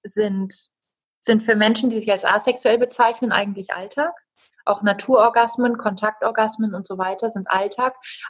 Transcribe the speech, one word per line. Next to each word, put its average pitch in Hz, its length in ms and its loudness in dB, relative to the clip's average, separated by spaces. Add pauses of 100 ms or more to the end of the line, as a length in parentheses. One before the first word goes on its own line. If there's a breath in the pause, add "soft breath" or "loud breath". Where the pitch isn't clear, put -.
sind, 196 520 -4 (680)
sind 220 220 2
für 226 140 2
Menschen, 226 340 2
die 226 80 -2
sich 214 120 -2
als 190 140 0
asexuell 220 540 2
bezeichnen, 240 520 0
eigentlich 196 440 -2
Alltag. 277 400 -6 (500 soft breath)
Auch 202 180 0
Naturorgasmen, 233 920 4
Kontaktorgasmen 220 1000 -2
und 190 120 -10
so 190 100 -10
weiter 190 320 -4
sind 196 220 -8
Alltag. 202 460 -2 (340 loud breath)